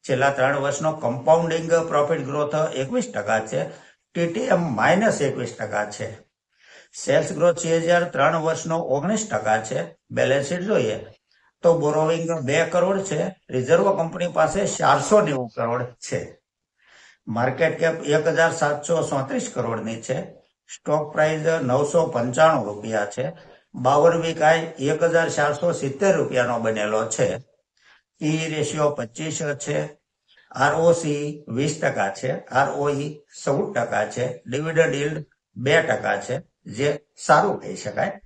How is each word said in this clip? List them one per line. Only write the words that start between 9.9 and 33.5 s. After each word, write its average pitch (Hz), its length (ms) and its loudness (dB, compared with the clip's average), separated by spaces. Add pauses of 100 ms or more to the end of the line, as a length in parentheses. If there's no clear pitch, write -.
બેલેન્સ 127 380 0
શીટ 180 200 -4
જોઈએ 127 300 0 (680)
તો 170 60 6 (100)
બોરોવિંગ 156 500 0 (160)
બે 147 140 2 (100)
કરોડ 185 340 2
છે. 151 180 -2 (280)
રિઝર્વ 156 460 2
કંપની 165 380 -4
પાસે 160 340 2
ચારસો 139 540 4
નેવું 131 280 -2
કરોડ 120 340 -4 (160)
છે. 110 200 -6 (1080)
માર્કેટ 127 520 0
કેપ 160 240 0
એક 147 240 0
હજાર 160 260 2
સાતસો 147 500 0
ચોત્રીસ 131 460 -4
કરોડની 113 520 -4
છે. 131 160 -6 (500)
સ્ટોક 151 440 -2
પ્રાઇસ 156 340 0 (160)
નવસો 143 460 2
પંચાણું 123 580 2
રૂપિયા 104 500 -4
છે. 127 100 -4 (500)
બાવન 147 460 6
વીક 165 200 -4
હાઈ 160 300 4 (160)
એક 156 160 0
હજાર 165 260 2
ચારસો 147 440 0
સિત્તેર 185 420 0
રૂપિયાનો 120 440 0
બનેલો 107 480 0
છે. 117 200 0 (960)
પી 156 160 0
ઈ 160 160 -4
રેશિયો 147 380 0
પચીસ 147 480 -8 (200)
છે. 147 200 -4 (720)
આર 147 240 2
ઓ 165 180 6
સી 147 540 -2
વીસ 139 320 -2
ટકા 104 320 -2
છે. 131 200 -6 (200)
આર 139 240 2
ઓ 143 140 -2
ઈ 143 200 -4 (340)
ચૌદ 139 300 0